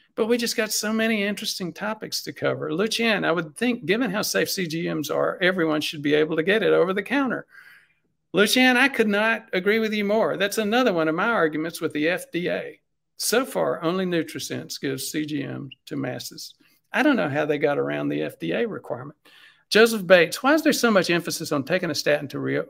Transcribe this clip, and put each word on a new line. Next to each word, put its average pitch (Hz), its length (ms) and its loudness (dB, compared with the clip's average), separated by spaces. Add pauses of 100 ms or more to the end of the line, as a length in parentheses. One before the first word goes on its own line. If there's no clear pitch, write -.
(160)
but 220 120 0
we 240 100 2
just 233 180 -4
got 214 160 -2
so 214 220 -2
many 220 300 2
interesting 202 500 -6
topics - 500 -8
to - 80 -10
cover. 139 420 -4
Lucian, 214 520 0
I 156 80 2
would 170 240 -4
think, 233 280 -2
given 214 240 0
how 196 120 -2
safe 180 280 0
C 185 160 -4
G 165 280 -4
Ms 147 180 -4
are, 143 300 0
everyone 165 400 2
should 151 200 -6
be 147 120 2
able 156 240 2
to 160 60 0
get 196 200 2
it 160 80 4
over 165 220 4
the 202 100 -2
counter. 226 420 -2 (840)
Lucian, 247 460 4
I 269 100 6
could 233 220 2
not 214 420 0
agree 196 280 2
with 220 140 -2
you 208 120 0
more. 196 320 2
That's 202 200 -2
another 220 360 2
one 160 160 2
of 156 60 0
my 190 120 0
arguments 165 540 0
with 151 100 -2
the 151 160 -2
F 175 240 -2
D 170 180 -2
A. 170 300 -6 (380)
So 247 280 0
far, 170 360 -2
only 185 240 0
Nutrisense 156 720 -6
gives 135 300 -6
C 156 160 -4
G 147 180 -6
M 135 260 -10 (180)
to 151 100 -8
masses. - 560 -8 (400)
I 226 100 2
don't 294 140 4
know 175 120 0
how 147 160 0
they 147 120 0
got 143 200 2
around 147 300 -2
the 147 140 -2
F 151 180 -8
D 160 120 -6
A 233 140 -2
requirement. 147 520 -10 (520)
Joseph 226 360 4
Bates, 170 380 6
"Why 269 100 4
is 320 100 4
there 302 100 4
so 240 180 2
much 180 180 4
emphasis 170 420 -2
on 143 120 0
taking 175 260 -2
a 147 60 -4
statin 151 340 0
to 143 100 -8
re-, 139 300 -2